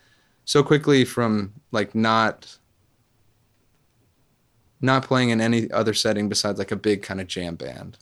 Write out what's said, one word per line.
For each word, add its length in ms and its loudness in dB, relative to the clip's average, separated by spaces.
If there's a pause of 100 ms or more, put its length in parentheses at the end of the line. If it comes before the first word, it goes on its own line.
(440)
so 180 2
quickly 420 4
from, 480 -2 (200)
like, 220 -2
not, 640 0 (2250)
not 240 2
playing 260 2
in 100 2
any 300 0
other 240 0
setting 340 -2
besides, 300 -2
like, 140 -4
a 40 -4
big 260 0
kind 180 -8
of 80 -8
jam 260 -8
band. 480 -14